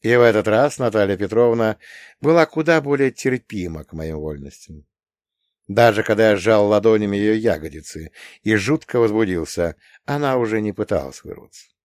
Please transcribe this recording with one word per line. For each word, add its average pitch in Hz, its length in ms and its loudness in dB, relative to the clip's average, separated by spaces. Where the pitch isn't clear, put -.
И 117 160 2
в 120 40 6
этот 107 280 4
раз 123 300 2
Наталья 104 380 0
Петровна 110 640 0
была 160 260 4
куда 160 340 0
более 139 300 0
терпима 92 720 -6
к - 80 -20
моим 80 260 -8
вольностям. 73 680 -14
Даже 107 340 2
когда 110 280 2
я 104 60 2
сжал 104 300 2
ладонями 104 500 2
её 107 180 0
ягодицы 80 760 -6
и 107 140 0
жутко 120 420 -2
возбудился, 92 760 -2
она 139 320 -2
уже 110 240 -2
не 107 120 -4
пыталась 80 520 -6
вырваться. - 480 -20